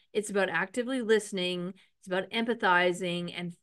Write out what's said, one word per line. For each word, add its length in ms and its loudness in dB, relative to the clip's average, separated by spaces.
it's 160 -2
about 200 2
actively 520 -2
listening, 720 0
it's 80 -20
about 220 -2
empathizing 1080 2
and 260 -8